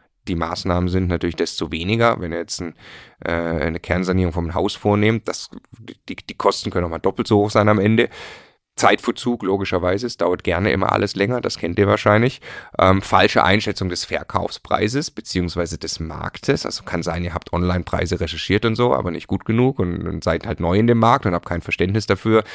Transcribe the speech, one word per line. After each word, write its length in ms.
die 100
Maßnahmen 520
sind, 200
natürlich 280
desto 340
weniger. 480
Wenn 140
ihr 60
jetzt 240
ein, 120
äh, 100
eine 460
Kernsanierung 540
vom 220
Haus 200
vornehmt, 540
das, 220
die, 80
die 180
Kosten 360
können 160
auch 40
mal 80
doppelt 300
so 120
hoch 100
sein 180
am 100
Ende. 300
Zeitverzug, 680
logischerweise, 600
es 120
dauert 260
gerne 300
immer 180
alles 240
länger, 260
das 180
kennt 200
ihr 80
wahrscheinlich. 540
Ähm, 260
falsche 420
Einschätzung 440
des 160
Verkaufspreises 1080
beziehungsweise 640
des 220
Marktes, 640
also 160
kann 220
sein, 180
ihr 120
habt 180
Online-Preise 680
recherchiert 460
und 100
so, 180
aber 200
nicht 160
gut 160
genug 340
und, 300
und 160
seid 200
halt 140
neu 180
in 120
dem 100
Markt 260
und 100
habt 140
kein 120
Verständnis 460
dafür, 360